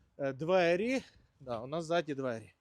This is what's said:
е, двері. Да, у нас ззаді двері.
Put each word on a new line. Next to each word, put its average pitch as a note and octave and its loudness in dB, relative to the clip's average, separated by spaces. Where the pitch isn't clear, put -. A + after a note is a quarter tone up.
е, C3+ -2
двері. F3+ 2
Да, A#2+ -6
у A#2 -10
нас D#3 -6
ззаді D#3 0
двері. A#2 -6